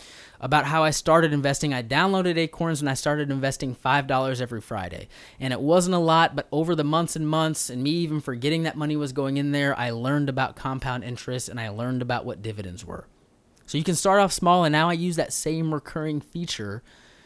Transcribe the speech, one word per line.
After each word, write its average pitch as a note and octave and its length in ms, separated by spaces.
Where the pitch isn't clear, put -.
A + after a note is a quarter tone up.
about C#3 240
how D#3 180
I D#3 60
started D#3+ 440
investing. C#3+ 380
I B2 120
downloaded F3+ 520
Acorns E3 460
and C#3+ 80
I C3+ 60
started D3 340
investing C3+ 460
five C3+ 320
dollars C3 340
every A#2+ 180
Friday. F#2+ 480
And C3 140
it G#2+ 80
wasn't F3 320
a F3 60
lot, D#3+ 360
but C#3+ 160
over D#3+ 220
the D#3 100
months D#3+ 320
and D#3 140
months, D#3 400
and B2 140
me D3 80
even D#3 300
forgetting C#3+ 420
that D#3 120
money D3+ 200
was D3 160
going C3+ 260
in C#3+ 140
there, C#3+ 260
I A#2+ 140
learned C3+ 380
about C3 260
compound C3 480
interest B2 440
and A#2+ 120
I A2 100
learned B2 320
about A#2+ 240
what A#2 160
dividends G2+ 420
were. - 220
So C#3+ 100
you D#3+ 60
can E3+ 120
start G3 240
off G3 140
small, F3+ 300
and D3+ 80
now D#3+ 180
I F3 40
use E3+ 240
that - 140
same D#3+ 400
recurring D3+ 500
feature E3+ 600